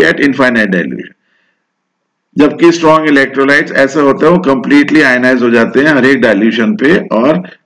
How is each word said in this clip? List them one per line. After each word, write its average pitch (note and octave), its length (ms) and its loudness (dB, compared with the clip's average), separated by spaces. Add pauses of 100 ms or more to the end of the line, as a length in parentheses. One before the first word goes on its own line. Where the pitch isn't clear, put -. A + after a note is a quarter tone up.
at E3 160 0
infinite B2 480 -2
dilution। D#2 460 -6 (1200)
जबकि D3+ 340 2
strong D#3 380 0
electrolytes C#3 640 0
ऐसे C3+ 280 0
होते C#3 260 0
हैं, E3 80 4
वो F3+ 60 2
completely C#3+ 640 0
आयनाइज B2+ 400 0
हो A#2+ 80 0
जाते A#2 300 0
हैं C#3+ 80 2
हर C#3 180 2
एक C3 160 0
dilution A2 540 0
पे D3+ 220 0
और D3 520 -2 (160)